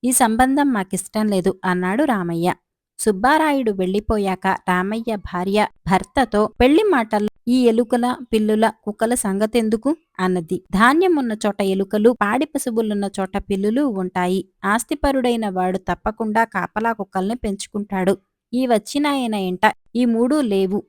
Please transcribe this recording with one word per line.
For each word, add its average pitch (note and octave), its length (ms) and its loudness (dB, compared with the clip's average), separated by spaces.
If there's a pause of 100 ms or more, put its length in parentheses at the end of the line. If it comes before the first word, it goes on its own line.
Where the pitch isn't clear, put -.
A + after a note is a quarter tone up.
"ఈ B3+ 80 0
సంబంధం C4 600 2
మాకిష్టం G#3+ 560 -4
లేదు," F#3 360 0
అన్నాడు F#3 400 0
రామయ్య. F3 500 0 (440)
సుబ్బారాయుడు C4+ 720 2
వెళ్ళిపోయాక F#3+ 760 -2
రామయ్య G3 720 -2
భార్య F#3+ 500 -2 (240)
భర్తతో, G#3+ 600 0 (100)
"పెళ్లి C#4+ 220 6
మాటల్లో A3 460 0 (200)
ఈ B3+ 140 2
ఎలుకల, A#3+ 540 2 (160)
పిల్లుల, G#3+ 400 2 (120)
కుక్కల A3+ 300 -2
సంగతెందుకు?" A3 840 0 (240)
అన్నది. F3+ 420 -2 (100)
"ధాన్యం D4+ 440 4
ఉన్న A#3+ 160 -2 (140)
చోట G3+ 140 -4
ఎలుకలు, G3 500 2
పాడి A#3 340 0
పశువులున్న A3 640 -4 (120)
చోట F#3+ 160 -6
పిల్లులు G3+ 460 -2
ఉంటాయి. F#3 680 -2 (160)
ఆస్తిపరుడైన A#3+ 840 0
వాడు F#3 300 -2
తప్పకుండా G#3+ 680 -2
కాపలా G#3+ 480 -4
కుక్కల్ని G3 420 -6
పెంచుకుంటాడు. G3 840 -4 (360)
ఈ B3+ 120 0
వచ్చినాయన B3 680 0
ఇంట F#3+ 380 0 (240)
ఈ B3 80 2
మూడూ A#3+ 360 2
లేవు. G3 480 0